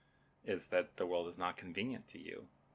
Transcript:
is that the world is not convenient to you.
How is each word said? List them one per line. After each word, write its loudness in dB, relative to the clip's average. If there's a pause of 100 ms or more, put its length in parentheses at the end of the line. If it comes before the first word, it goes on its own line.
(440)
is 0
that 4
the 2
world 2
is -8
not 2
convenient -4
to -12
you. -8 (320)